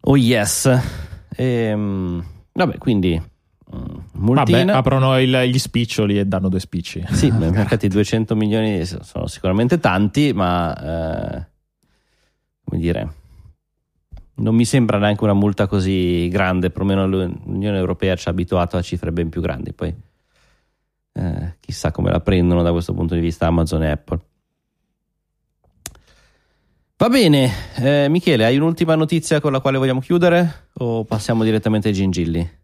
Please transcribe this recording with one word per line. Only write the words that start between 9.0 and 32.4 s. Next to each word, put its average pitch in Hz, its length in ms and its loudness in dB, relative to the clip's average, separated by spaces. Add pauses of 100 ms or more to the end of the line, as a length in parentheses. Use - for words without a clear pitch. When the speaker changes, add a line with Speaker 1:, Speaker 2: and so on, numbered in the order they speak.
Speaker 1:
sono - 260 -10
sicuramente 113 500 0
tanti, 104 540 2
ma, 87 420 0
eh, 80 720 -6 (1160)
come - 160 -4
dire, 82 320 -2 (1300)
non 110 160 0
mi 117 100 4
sembra 107 340 2
neanche 104 260 0
una 104 100 4
multa 101 320 2
così 90 640 0
grande, 92 400 0
perlomeno 98 360 0
l'U-, 95 400 -2
l'Unione 98 300 -4
Europea 92 400 -2
ci - 120 -8
ha - 20 -4
abituato 87 460 -2
a 87 60 -2
cifre 85 300 -6
ben 85 160 -2
più 80 120 -6
grandi, - 320 -6
poi, 82 200 -6 (1200)
eh, 85 460 -6
chissà - 300 -6
come 87 200 -2
la 87 100 0
prendono 87 420 2
da 85 80 2
questo 85 240 -2
punto 87 200 -2
di 85 60 0
vista 82 260 -2
Amazon 82 360 0
e 78 80 0
Apple. 82 300 -6 (2750)
Va 226 80 4
bene, 156 400 6 (280)
eh, 143 320 2
Michele, 151 360 2
hai 123 120 4
un'ultima 160 400 2
notizia 156 440 0
con 143 120 0
la 131 80 -2
quale 135 180 0
vogliamo 131 220 0
chiudere 175 680 2 (120)
o 117 260 -2
passiamo 110 400 0
direttamente 107 440 2
ai 101 60 0
gingilli? 87 680 -2